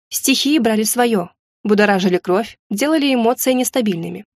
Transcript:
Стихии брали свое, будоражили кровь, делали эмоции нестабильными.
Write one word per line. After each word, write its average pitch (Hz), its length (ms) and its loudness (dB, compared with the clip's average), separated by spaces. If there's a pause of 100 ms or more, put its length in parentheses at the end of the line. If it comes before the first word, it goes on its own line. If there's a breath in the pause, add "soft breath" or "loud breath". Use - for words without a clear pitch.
Стихии 277 520 0
брали 220 240 0
свое, 226 460 0 (340)
будоражили 202 540 2
кровь, 190 380 -2 (140)
делали 285 420 0
эмоции 247 400 0
нестабильными. 202 720 -2 (120)